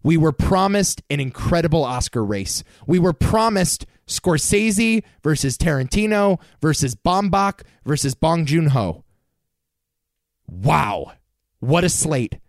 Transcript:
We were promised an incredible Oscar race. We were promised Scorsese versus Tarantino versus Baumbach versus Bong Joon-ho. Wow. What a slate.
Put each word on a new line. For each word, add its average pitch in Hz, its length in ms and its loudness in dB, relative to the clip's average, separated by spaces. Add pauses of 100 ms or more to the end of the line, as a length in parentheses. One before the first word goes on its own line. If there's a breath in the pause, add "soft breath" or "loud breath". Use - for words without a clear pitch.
We 160 160 4
were 156 140 4
promised 196 760 0
an 143 120 -2
incredible 160 600 0
Oscar 123 420 -4
race. 98 380 -6 (240 soft breath)
We 180 120 2
were 175 160 2
promised 214 720 0 (200)
Scorsese 208 960 0 (200 soft breath)
versus 143 340 -2
Tarantino 190 840 0 (200 soft breath)
versus 143 340 0
Baumbach 196 680 0 (240 soft breath)
versus 139 280 -2
Bong 165 300 0
Joon-ho. 135 580 0 (1400)
Wow. 101 680 -2 (480)
What 160 240 2
a 175 40 2
slate. 147 500 -2 (100)